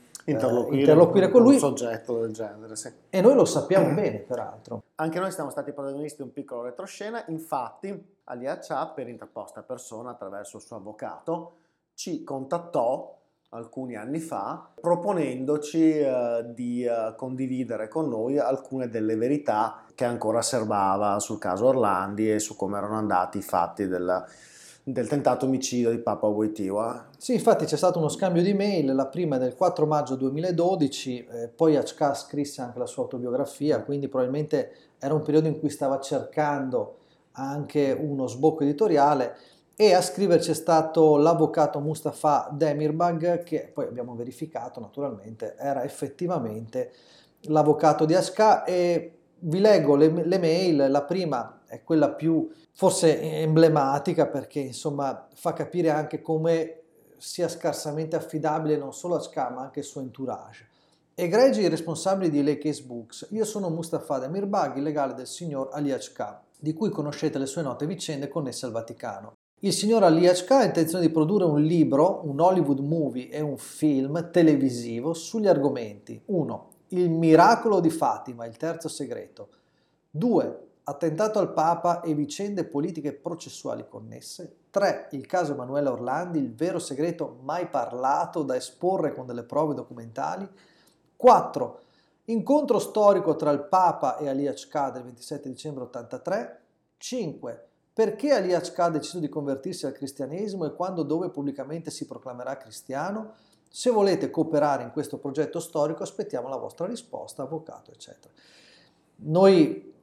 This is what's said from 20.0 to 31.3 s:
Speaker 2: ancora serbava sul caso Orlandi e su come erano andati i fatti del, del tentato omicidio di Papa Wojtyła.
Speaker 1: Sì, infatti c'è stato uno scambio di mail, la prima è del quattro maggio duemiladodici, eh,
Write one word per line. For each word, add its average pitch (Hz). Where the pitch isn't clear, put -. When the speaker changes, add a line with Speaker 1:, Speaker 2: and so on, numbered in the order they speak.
Speaker 2:
ancora 117
serbava 104
sul 107
caso 98
Orlandi 104
e 107
su 104
come 101
erano 104
andati 98
i 101
fatti 90
del, 90
del 123
tentato 135
omicidio 127
di 117
Papa 110
Wojtyła. 107
Speaker 1:
Sì, -
infatti 190
c'è 156
stato 175
uno 156
scambio 175
di 190
mail, 190
la 135
prima 165
è -
del 127
quattro 175
maggio 147
duemiladodici, 147
eh, 117